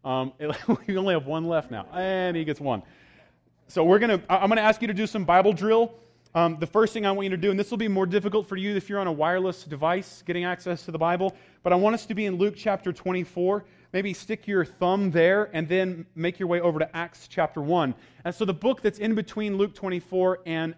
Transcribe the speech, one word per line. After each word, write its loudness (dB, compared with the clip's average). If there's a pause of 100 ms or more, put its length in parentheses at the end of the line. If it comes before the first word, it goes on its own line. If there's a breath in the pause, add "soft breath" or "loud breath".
Um, -4 (220)
<laughs> -2
we -2
only 0
have 0
one -4
left -2
now, -10
and -2
he -2
gets -4
one. -2 (880 soft breath)
So 0
we're 8
gonna, 2
I, 4
I'm 2
gonna 4
ask 4
you -4
to -4
do -2
some -4
Bible 6
drill. 2 (400 soft breath)
Um, 2
the -4
first 2
thing -4
I 2
want -2
you -4
to -2
do, 2
and 0
this -4
will -4
be -2
more 2
difficult 0
for -8
you -4
if -6
you're -2
on -2
a -2
wireless -2
device -4
getting -2
access -6
to -12
the -6
Bible, 0 (280 loud breath)
but 2
I 6
want 4
us -6
to -8
be -2
in -2
Luke 0
chapter -4
twenty-four. -2 (280 soft breath)
Maybe -2
stick -8
your 2
thumb 0
there 4
and -4
then 0 (120)
make -4
your -2
way 0
over 2
to -2
Acts -10
chapter -2
one. 2 (300 loud breath)
And -6
so -4
the 0
book 0
that's 0
in 0
between -4
Luke 0
twenty-four -2
and -4